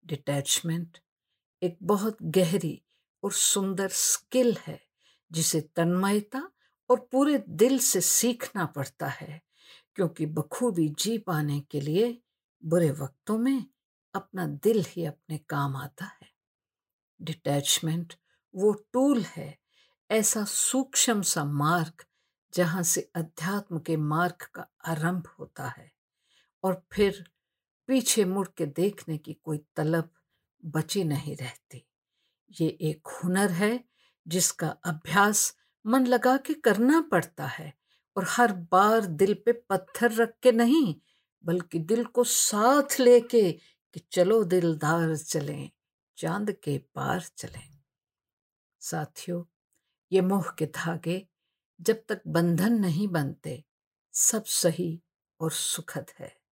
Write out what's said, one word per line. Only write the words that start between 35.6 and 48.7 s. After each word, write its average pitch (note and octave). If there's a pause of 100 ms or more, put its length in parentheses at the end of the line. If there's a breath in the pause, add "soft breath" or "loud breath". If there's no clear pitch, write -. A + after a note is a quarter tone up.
मन B3
लगा B3
के C#4
करना A#3+
पड़ता E3+
है D#3 (440)
और F#3
हर A#3
बार G3
दिल F#3+
पे G#3+
पत्थर A3
रख A3+
के B3+
नहीं, A#3 (480)
बल्कि E3+
दिल A3
को A#3+
साथ B3
लेके A#3+ (420 soft breath)
कि E3
"चलो G#3
दिलदार E3
चलें, C#3+ (460)
चांद G3+
के C#3+
पार C#3
चलें।" - (960)